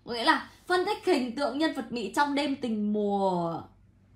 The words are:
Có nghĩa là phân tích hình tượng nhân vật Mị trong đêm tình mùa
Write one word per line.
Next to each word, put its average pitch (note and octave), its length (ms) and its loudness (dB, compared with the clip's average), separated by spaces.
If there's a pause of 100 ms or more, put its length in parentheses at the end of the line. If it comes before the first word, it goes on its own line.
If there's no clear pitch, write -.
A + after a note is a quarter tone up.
Có A3+ 80 -8
nghĩa A#3 100 -2
là C#4 260 2 (160)
phân F4+ 200 2
tích G#4+ 200 -4
hình B3+ 300 2
tượng C4+ 220 -2
nhân D#4 160 2
vật - 180 -8
Mị A3 220 -4
trong C#4+ 220 2
đêm C#4 200 0
tình G#3+ 380 -2
mùa F#3+ 720 0 (520)